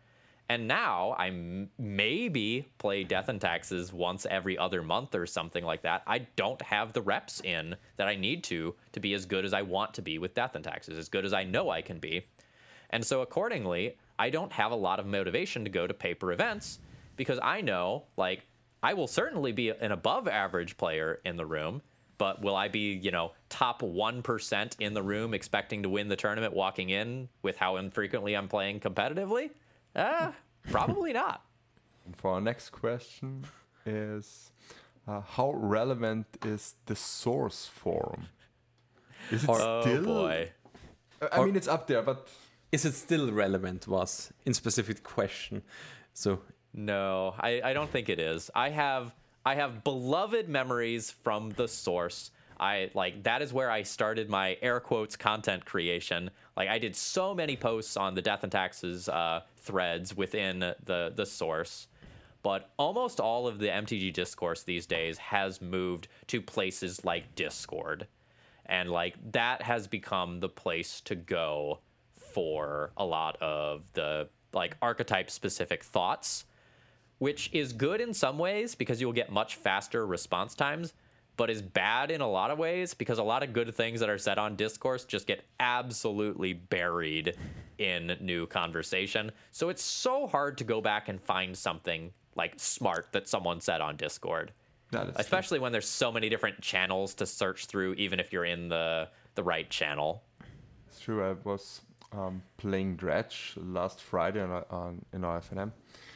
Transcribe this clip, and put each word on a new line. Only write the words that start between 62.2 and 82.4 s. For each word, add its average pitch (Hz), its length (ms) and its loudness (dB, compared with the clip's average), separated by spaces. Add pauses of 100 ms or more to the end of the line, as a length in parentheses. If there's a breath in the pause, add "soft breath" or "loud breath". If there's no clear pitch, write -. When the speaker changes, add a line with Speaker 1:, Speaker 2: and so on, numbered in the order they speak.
Speaker 1:
but 98 340 0
almost 202 440 0
all 117 260 2
of 107 140 -2
the 104 120 2
M 104 140 0
T 107 140 -2
G 95 100 0
discourse 85 540 -2
these 87 200 -2
days 82 340 -2
has 98 440 -2
moved 90 460 -2 (180 loud breath)
to 117 160 -2
places 92 640 -4
like 85 320 -2
Discord. - 720 -6 (580 soft breath)
And, 90 240 0
like, 87 240 0 (180)
that 123 300 2
has 117 240 0
become 90 540 -2
the 92 80 -2
place - 540 -4
to - 120 -4
go 78 640 -2 (560)
for 76 600 0
a 98 80 -2
lot 80 360 0
of 76 520 -2
the, 76 360 0 (240)
like, 87 300 0
archetype-specific 95 1040 0
thoughts, - 600 0 (760 soft breath)
which 143 360 -2
is 143 180 2
good 143 280 2
in 240 120 -2
some 139 240 2
ways 208 380 0
because 123 260 0
you'll 123 120 2
get 117 200 0
much 104 220 2
faster 104 520 2
response 92 480 -2
times, 156 380 -2 (460 soft breath)
but 117 100 4
is 110 140 0
bad 107 480 2
in 160 100 0
a 127 80 2
lot 98 220 4